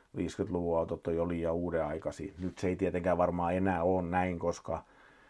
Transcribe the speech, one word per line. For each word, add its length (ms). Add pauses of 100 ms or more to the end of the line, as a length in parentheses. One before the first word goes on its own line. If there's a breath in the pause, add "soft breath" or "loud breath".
(160 soft breath)
viisikymmentäluvun 640
autot 300
on 80
jo 120
liian 260
uudenaikaisia. 840
Nyt 200
se 100
ei 80
tietenkään 420
varmaan 380
enää 280
ole 180
näin, 380
koska, 440 (460 soft breath)